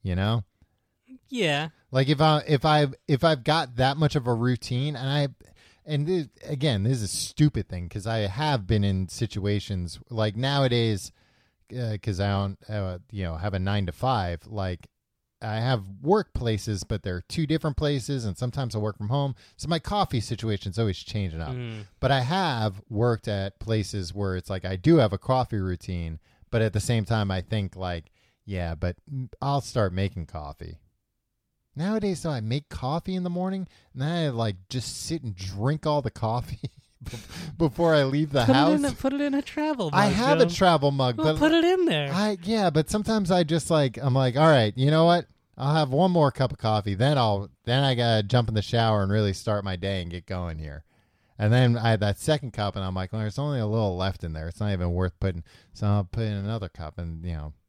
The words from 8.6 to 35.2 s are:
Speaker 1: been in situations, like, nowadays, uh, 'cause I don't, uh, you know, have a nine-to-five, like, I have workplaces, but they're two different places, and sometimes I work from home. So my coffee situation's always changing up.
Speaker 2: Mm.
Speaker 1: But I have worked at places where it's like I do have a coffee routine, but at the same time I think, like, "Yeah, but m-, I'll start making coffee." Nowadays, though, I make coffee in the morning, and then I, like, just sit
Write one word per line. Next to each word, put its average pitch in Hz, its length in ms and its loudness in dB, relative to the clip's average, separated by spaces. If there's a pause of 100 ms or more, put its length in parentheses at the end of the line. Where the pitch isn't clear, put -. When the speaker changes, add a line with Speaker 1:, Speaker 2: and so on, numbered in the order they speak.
Speaker 1:
been 107 180 4
in 95 240 0
situations, 98 920 -4 (100)
like, 107 280 -2
nowadays, 120 760 0 (680)
uh, 110 240 -4
'cause 98 200 -2
I 101 80 2
don't, 98 400 -2
uh, 95 300 -6 (120)
you 98 120 -6
know, 82 120 -4
have 92 180 -4
a 95 60 -2
nine-to-five, 95 880 -2
like, 95 400 -6 (540)
I 110 180 -6
have 117 240 0 (180)
workplaces, 120 840 0
but 104 160 -6
they're 90 240 -6
two 160 180 -2
different 156 300 -2
places, 143 480 -2
and 101 140 -4
sometimes 123 400 -4
I - 20 -2
work 104 180 -4
from 107 120 -6
home. 139 260 -2 (220)
So 147 100 -10
my 165 100 0
coffee 175 440 0
situation's 104 580 -4
always 104 200 0
changing 87 420 -6
up. 80 100 -6
Speaker 2:
Mm. 113 360 -10 (120)
Speaker 1:
But 131 120 2
I 135 100 2
have 123 680 -2
worked 117 400 0
at 98 320 -4
places 101 540 -4
where 95 240 -2
it's - 120 -10
like 95 140 -6
I 92 140 -4
do 156 200 6
have 110 140 4
a 101 60 -4
coffee 127 400 -2
routine, 87 640 -6 (300)
but 117 120 0
at 110 100 2
the 104 80 0
same 113 240 0
time 104 260 0
I 92 120 -2
think, 101 340 -4
like, 90 340 -8 (360)
"Yeah, 87 280 -4
but 87 220 -4 (160)
m-, 131 180 -8 (120)
I'll 143 180 0
start 107 320 -2
making 92 360 -4
coffee." 80 500 -12 (1000)
Nowadays, 196 480 -2
though, 165 80 -2
I 127 80 -4
make 117 300 -4
coffee 165 460 -4
in 180 80 -2
the 180 60 -4
morning, 185 380 -4 (240)
and 131 100 -8
then 147 80 -2
I, 165 200 0
like, 113 260 -2 (140)
just - 260 -6
sit - 280 -6